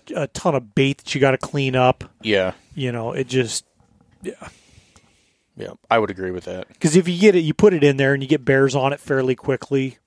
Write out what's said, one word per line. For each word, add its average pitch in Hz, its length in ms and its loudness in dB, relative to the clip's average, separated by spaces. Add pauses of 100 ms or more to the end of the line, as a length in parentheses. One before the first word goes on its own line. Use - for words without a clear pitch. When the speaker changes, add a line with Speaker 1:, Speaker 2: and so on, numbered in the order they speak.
(160)
Speaker 1:
a 147 120 -4
ton - 260 -2
of 120 220 -4
bait 139 240 2
that - 160 -8
you 139 60 -4
gotta 135 160 4
clean 135 380 -4
up. 127 280 2 (180)
Speaker 2:
Yeah. 95 320 0 (220)
Speaker 1:
You 131 160 -4
know, 117 220 -6
it 135 140 -6
just, 127 380 -2 (560)
yeah. - 120 -12 (1200)
Speaker 2:
Yeah, 98 140 -14 (180)
I 117 100 2
would 104 120 0
agree 92 200 -8
with 90 140 -10
that. 92 220 -12 (140)
Speaker 1:
'Cause 160 160 2
if 175 100 4
you 175 100 -4
get 202 160 6
it, 180 60 2
you 151 140 -2
put 202 200 4
it 151 80 -2
in 143 140 4
there 139 180 0
and 139 80 -2
you 135 60 -6
get 139 160 0
bears 135 320 2
on 135 160 0
it 143 80 -6
fairly 131 360 -2
quickly 135 720 -6